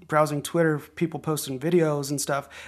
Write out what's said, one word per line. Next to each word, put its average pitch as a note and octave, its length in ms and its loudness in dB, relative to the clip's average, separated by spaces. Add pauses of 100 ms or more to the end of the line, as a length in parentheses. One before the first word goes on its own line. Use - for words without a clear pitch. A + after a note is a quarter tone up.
browsing D3+ 340 2
Twitter, D#3+ 380 2
people - 400 -6
posting C#3 400 -4
videos D3+ 500 0
and C#3+ 100 -4
stuff, C#3 280 -4 (200)